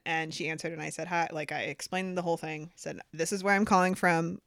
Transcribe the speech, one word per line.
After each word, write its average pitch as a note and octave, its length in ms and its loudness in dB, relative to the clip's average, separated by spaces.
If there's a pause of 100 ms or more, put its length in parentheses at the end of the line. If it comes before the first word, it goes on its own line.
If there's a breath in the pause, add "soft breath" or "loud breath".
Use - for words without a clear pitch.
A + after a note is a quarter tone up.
and D#3+ 260 -2
she D#3 160 -4
answered D#3+ 240 -4
and D#3 100 -8
I D3+ 80 -6
said, D#3+ 180 -6
"Hi." E3+ 240 0
Like, D3+ 200 -4
I D3 100 -4
explained F#3 560 -4
the E3+ 40 -2
whole E3+ 140 2
thing. D#3+ 400 -8
Said, - 240 -10 (120)
"This E3 200 -2
is G3 100 -2
where G3+ 120 6
I'm G3 100 6
calling F#3 300 6
from. E3+ 520 2